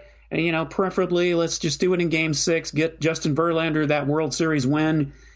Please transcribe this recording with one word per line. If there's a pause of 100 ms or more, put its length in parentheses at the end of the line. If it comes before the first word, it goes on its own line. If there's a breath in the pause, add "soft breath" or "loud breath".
(300 loud breath)
And,
you
know,
preferably,
let's
just
do
it
in
Game
six,
get
Justin
Verlander
that
World
Series
win (220 loud breath)